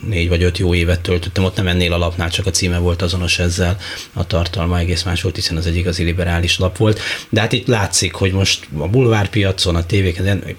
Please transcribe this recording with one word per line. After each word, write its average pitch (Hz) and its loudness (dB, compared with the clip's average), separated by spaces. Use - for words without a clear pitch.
négy 87 0
vagy 87 2
öt 87 2
jó 90 2
évet 85 2
töltöttem 90 0
ott, 92 0
nem 95 0
ennél 87 2
a 85 0
lapnál, 85 -2
csak 95 -2
a 95 0
címe 87 0
volt 87 0
azonos 87 -2
ezzel, 87 0
a 95 -4
tartalma 87 0
egész 87 0
más 90 -2
volt, 90 -2
hiszen 85 -4
az 87 -2
egy 85 0
igazi 87 -2
liberális 85 0
lap 92 0
volt. 107 2
De 107 2
hát 113 0
itt 123 -2
látszik, 104 0
hogy 95 0
most 95 0
a 76 -2
bulvárpiacon, 101 2
a 85 0
tévéken 92 0